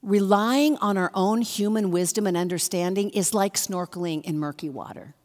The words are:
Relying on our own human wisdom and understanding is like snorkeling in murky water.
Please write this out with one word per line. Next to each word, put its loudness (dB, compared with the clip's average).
Relying 4
on 0
our 0
own 2
human 0
wisdom 0
and 0
understanding 0
is 0
like 0
snorkeling -4
in -4
murky -6
water. -12